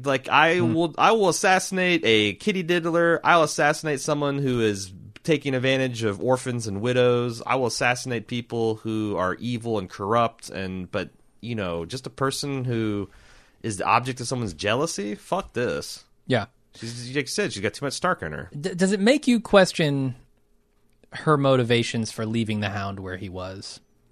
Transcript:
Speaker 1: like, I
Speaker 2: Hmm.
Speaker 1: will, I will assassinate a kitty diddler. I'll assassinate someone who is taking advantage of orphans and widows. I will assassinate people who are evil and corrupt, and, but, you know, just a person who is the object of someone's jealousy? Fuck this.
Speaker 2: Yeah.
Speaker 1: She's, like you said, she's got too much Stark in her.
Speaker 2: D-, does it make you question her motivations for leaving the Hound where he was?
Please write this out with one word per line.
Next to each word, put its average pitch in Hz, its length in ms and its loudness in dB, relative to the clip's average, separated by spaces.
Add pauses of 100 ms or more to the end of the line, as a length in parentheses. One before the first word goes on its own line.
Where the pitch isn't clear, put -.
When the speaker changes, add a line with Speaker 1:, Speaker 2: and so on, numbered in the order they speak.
Speaker 1:
like, 135 240 0
I 160 300 6
Speaker 2:
Hmm. 165 160 2
Speaker 1:
will, 165 240 0
I 180 140 6
will 202 180 4
assassinate 185 760 2
a 107 300 4
kitty 190 280 -2
diddler. 170 600 2
I'll 165 180 6
assassinate 151 580 0
someone 147 380 -2
who 127 220 0
is 98 320 0 (300)
taking 143 320 0
advantage 131 480 0
of 101 200 -2
orphans 123 440 0
and 98 160 -4
widows. 123 640 2
I 120 100 2
will 131 100 0
assassinate 123 600 -2
people 117 500 -2
who 110 400 -4
are 90 200 0
evil 117 420 -4
and 92 100 -6
corrupt, 113 640 -2
and, 92 400 -8
but, 92 180 -4 (320)
you 117 140 -8
know, 85 320 -4
just 127 200 -10
a - 40 -12
person 135 540 -4
who 110 440 -2 (540)
is 104 160 -6
the - 80 -2
object 120 340 2
of 120 80 -8
someone's 120 260 -4
jealousy? 156 600 -2
Fuck - 400 -6
this. 92 500 -4 (220)
Speaker 2:
Yeah. 113 200 0 (300)
Speaker 1:
She's, 120 320 -12
like 135 160 -2
you - 20 -16
said, 185 260 -4
she's 101 100 -10
got 104 120 -2
too - 100 -10
much 135 100 -4
Stark - 280 -2
in 151 100 -6
her. 143 160 -10 (100)
Speaker 2:
D-, 185 160 -6
does 190 180 2
it 202 80 0
make 269 260 4
you 240 140 4
question 143 720 4 (1000)
her 151 240 0
motivations 120 760 2
for 113 120 -6
leaving 110 360 -2
the 101 100 -2
Hound 98 300 -6
where 92 160 -10
he 98 120 -10
was? 92 520 -12 (320)